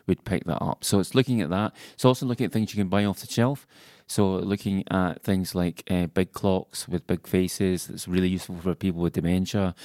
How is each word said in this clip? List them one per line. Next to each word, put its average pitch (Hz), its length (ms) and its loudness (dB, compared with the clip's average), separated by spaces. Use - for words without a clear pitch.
would - 180 0
pick - 200 -2
that 80 140 -2
up. - 240 -4
So 101 160 4
it's - 140 -2
looking 127 260 2
at 80 120 -2
that. 101 240 -2
It's - 100 -16
also 127 220 4
looking 123 220 -2
at - 40 -4
things 110 220 -2
you 104 80 0
can 95 80 0
buy 101 160 2
off 98 140 -2
the - 80 -14
shelf. 127 400 0
So 95 260 2
looking 95 540 -2
at 92 320 0
things 95 320 0
like, 87 360 0
uh, 90 180 2
big 92 240 0
clocks - 560 -2
with 87 200 -4
big 92 200 -2
faces, 92 600 0
that's - 200 -12
really 92 220 2
useful 92 260 -4
for 87 180 -2
people 85 280 -2
with 85 120 0
dementia. 92 720 0